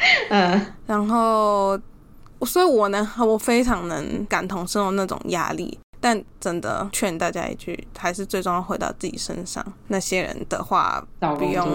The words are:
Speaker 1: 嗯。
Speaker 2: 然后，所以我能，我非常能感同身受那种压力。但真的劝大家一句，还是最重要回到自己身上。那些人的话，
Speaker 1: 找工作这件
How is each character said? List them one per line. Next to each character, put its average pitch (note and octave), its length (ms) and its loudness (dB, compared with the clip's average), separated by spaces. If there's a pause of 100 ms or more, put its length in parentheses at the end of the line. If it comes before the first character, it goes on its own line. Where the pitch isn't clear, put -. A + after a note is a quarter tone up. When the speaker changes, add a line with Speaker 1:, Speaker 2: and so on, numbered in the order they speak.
(300)
Speaker 1:
嗯。 G3 320 6 (240)
Speaker 2:
然 G#3 220 0
后， G#3+ 720 4 (680)
所 F4+ 160 2
以 F#4 40 8
我 A3 220 6
能， G3+ 180 2 (140)
我 A3 180 4
非 A#3+ 240 2
常 G3+ 280 0
能 E3 380 -4
感 F#3 200 -2
同 F#3 180 -4
身 G#3 160 0
受 F#3+ 100 2
那 G3 140 0
种 - 200 -6
压 E3+ 260 -2
力。 D#3+ 260 -6 (220)
但 A#3 220 2 (180)
真 F3 220 -2
的 - 300 -2
劝 F3+ 260 -2
大 E3+ 140 0
家 E3+ 160 -4
一 - 80 -6
句， - 320 -10 (100)
还 F3 160 -2
是 G3 120 -6
最 G3 160 -2
重 F3+ 120 0
要 F3+ 80 0
回 F3 160 -4
到 - 220 -2
自 F#3 100 -4
己 - 80 -10
身 - 280 -8
上。 - 200 -8 (220)
那 G3 100 0
些 F#3 240 0
人 - 280 -6
的 - 120 -4
话， - 440 0 (160)
Speaker 1:
找 D3+ 140 0
工 - 40 -6
作 - 80 0
这 F#3 60 0
件 F3+ 100 0 (120)